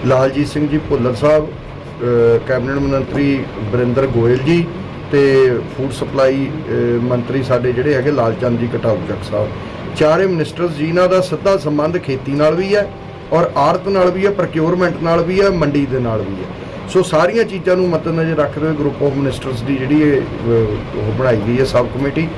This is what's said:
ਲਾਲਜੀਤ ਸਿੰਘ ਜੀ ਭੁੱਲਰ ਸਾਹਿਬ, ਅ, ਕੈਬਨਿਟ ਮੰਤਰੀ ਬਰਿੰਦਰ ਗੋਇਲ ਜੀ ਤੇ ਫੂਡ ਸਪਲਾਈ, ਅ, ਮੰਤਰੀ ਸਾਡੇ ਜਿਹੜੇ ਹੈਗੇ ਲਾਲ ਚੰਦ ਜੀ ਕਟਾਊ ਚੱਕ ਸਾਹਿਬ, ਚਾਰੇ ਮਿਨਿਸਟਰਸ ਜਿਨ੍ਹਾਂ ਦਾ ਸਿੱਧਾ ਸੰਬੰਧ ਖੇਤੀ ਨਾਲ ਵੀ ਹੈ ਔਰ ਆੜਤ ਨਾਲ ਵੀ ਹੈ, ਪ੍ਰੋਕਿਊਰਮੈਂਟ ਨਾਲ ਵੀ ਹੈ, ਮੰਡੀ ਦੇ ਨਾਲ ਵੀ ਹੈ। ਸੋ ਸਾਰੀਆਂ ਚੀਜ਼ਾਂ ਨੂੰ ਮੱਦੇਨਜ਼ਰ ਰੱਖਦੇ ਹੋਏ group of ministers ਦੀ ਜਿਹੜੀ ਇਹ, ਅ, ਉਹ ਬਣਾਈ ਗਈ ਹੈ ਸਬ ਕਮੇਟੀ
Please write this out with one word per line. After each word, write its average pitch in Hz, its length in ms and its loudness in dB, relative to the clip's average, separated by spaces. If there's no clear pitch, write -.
ਲਾਲਜੀਤ 135 420 2
ਸਿੰਘ 147 200 -2
ਜੀ 151 100 0
ਭੁੱਲਰ 123 360 0
ਸਾਹਿਬ, 151 320 2
ਅ, 117 920 0
ਕੈਬਨਿਟ 131 280 -2
ਮੰਤਰੀ 139 680 0
ਬਰਿੰਦਰ 123 340 2
ਗੋਇਲ 117 320 2
ਜੀ 170 280 2
ਤੇ 135 380 6
ਫੂਡ 131 140 -4
ਸਪਲਾਈ, 135 600 0
ਅ, 113 40 -4
ਮੰਤਰੀ 123 400 -2
ਸਾਡੇ 123 300 0
ਜਿਹੜੇ 139 220 0
ਹੈਗੇ 131 160 0
ਲਾਲ 120 300 0
ਚੰਦ 120 180 0
ਜੀ 120 80 -2
ਕਟਾਊ 113 300 -2
ਚੱਕ 98 220 -6
ਸਾਹਿਬ, 104 180 -2
ਚਾਰੇ 165 300 2
ਮਿਨਿਸਟਰਸ 170 440 -2
ਜਿਨ੍ਹਾਂ 170 380 2
ਦਾ 185 120 4
ਸਿੱਧਾ 185 360 0
ਸੰਬੰਧ 151 420 0
ਖੇਤੀ 135 340 -4
ਨਾਲ 151 220 4
ਵੀ 196 220 0
ਹੈ 202 140 0
ਔਰ 170 240 2
ਆੜਤ 165 320 2
ਨਾਲ 185 220 4
ਵੀ 190 160 -2
ਹੈ, 202 40 4
ਪ੍ਰੋਕਿਊਰਮੈਂਟ 170 720 0
ਨਾਲ 165 200 2
ਵੀ 185 180 0
ਹੈ, 196 100 4
ਮੰਡੀ 147 360 0
ਦੇ 127 120 -2
ਨਾਲ 113 200 0
ਵੀ 98 160 -4
ਹੈ। - 140 -8
ਸੋ 185 140 2
ਸਾਰੀਆਂ 190 420 2
ਚੀਜ਼ਾਂ 180 320 0
ਨੂੰ 185 120 2
ਮੱਦੇਨਜ਼ਰ 165 480 0
ਰੱਖਦੇ 147 300 0
ਹੋਏ 156 80 0
group 143 320 -2
of 139 140 0
ministers 127 460 -4
ਦੀ 139 100 0
ਜਿਹੜੀ 143 260 2
ਇਹ, 143 180 4
ਅ, - 20 -4
ਉਹ 107 220 -2
ਬਣਾਈ 123 280 2
ਗਈ 120 120 2
ਹੈ 135 60 2
ਸਬ 123 220 0
ਕਮੇਟੀ 139 520 -2